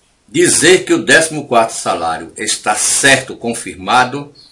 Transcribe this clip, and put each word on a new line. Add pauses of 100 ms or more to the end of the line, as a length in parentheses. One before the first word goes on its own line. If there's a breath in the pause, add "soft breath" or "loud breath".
(280)
dizer
que
o
décimo
quarto
salário
está
certo,
confirmado, (180 soft breath)